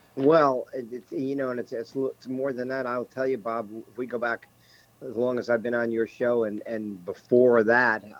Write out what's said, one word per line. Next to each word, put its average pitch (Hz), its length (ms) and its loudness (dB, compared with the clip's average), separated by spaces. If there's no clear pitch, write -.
Well, 135 560 4
it, 127 200 -8
it, 123 180 -12
you 139 240 -6
know, 135 160 -4
and 123 80 -6
it's, 117 140 -10
it's, 117 240 -10
it's 135 320 -6
more 131 240 -6
than 123 160 -8
that. 131 180 -6
I'll 123 200 -4
tell 131 200 -6
you, 131 120 -2
Bob, 113 300 -6
if - 80 -14
we 127 80 -6
go 120 120 -8
back 117 280 -4
as 110 80 -10
long 123 220 0
as 113 120 -4
I've 117 120 2
been 120 120 -2
on 117 160 0
your 113 160 0
show 120 380 0
and, 104 220 -6
and 107 380 -10
before 120 600 6
that, 113 400 4